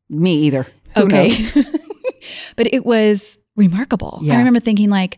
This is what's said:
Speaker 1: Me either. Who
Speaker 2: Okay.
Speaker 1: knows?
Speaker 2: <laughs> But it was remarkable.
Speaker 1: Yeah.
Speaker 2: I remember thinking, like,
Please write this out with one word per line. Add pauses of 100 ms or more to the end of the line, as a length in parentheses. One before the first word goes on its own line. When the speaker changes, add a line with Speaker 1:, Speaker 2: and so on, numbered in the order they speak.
Speaker 1:
Me
either. (280)
Who
Speaker 2:
Okay.
Speaker 1:
knows? (160)
Speaker 2:
<laughs> (720)
But
it
was (180)
remarkable.
Speaker 1:
Yeah.
Speaker 2:
I
remember
thinking,
like,